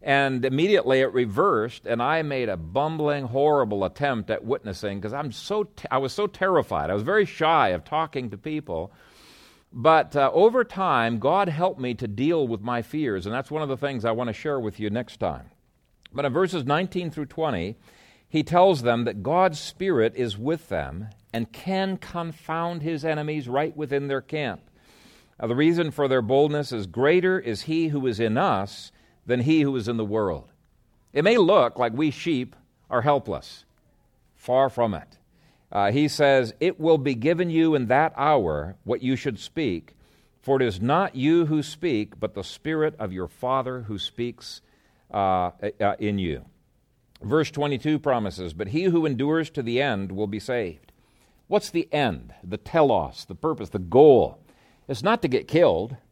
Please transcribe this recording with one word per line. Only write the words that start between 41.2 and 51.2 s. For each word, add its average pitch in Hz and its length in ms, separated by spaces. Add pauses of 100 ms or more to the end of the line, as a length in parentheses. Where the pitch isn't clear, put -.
who 151 160
speak, 131 560
but - 160
the 98 80
Spirit 151 560
of 104 140
your 92 160
Father 127 540
who 107 140
speaks, - 680 (500)
uh, 92 400 (280)
uh, 101 200
in 104 180
you." 80 260 (760)
Verse 139 300
twenty-two 147 480
promises, 98 520
"But 98 160
he 156 160
who 165 220
endures 151 440
to 139 120
the 117 180
end 101 300
will 101 160
be 101 140
saved." 104 500 (560)